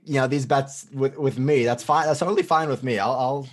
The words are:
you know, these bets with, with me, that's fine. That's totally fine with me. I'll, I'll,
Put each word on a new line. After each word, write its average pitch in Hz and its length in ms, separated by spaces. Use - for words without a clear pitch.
you 147 100
know, 131 120
these 135 180
bets 139 480
with, 135 240
with 135 220
me, 135 260
that's 120 200
fine. 151 220
That's 147 120
totally 185 240
fine 160 260
with 135 140
me. 123 160
I'll, 107 140
I'll, 131 400